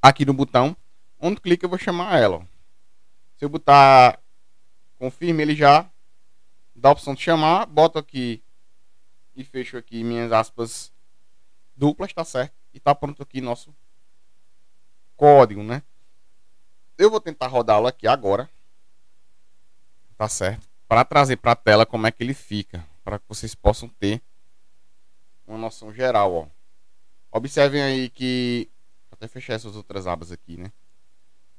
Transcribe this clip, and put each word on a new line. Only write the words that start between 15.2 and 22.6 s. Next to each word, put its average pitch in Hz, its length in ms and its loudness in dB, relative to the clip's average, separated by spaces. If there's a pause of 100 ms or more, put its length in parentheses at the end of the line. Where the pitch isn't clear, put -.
né? 120 220 -12 (1120)
Eu 208 140 4
vou 214 80 -4
tentar 143 280 -8
rodá-lo 113 400 0
aqui 110 200 -4
agora, 117 420 -2 (1700)
tá 107 120 -6
certo? 98 360 -8 (220)
Pra 113 160 2
trazer 135 320 0
pra 120 180 0
tela 110 320 4
como 110 220 -4
é 117 40 0
que - 120 -12
ele 131 100 -6
fica, 95 540 -12 (160)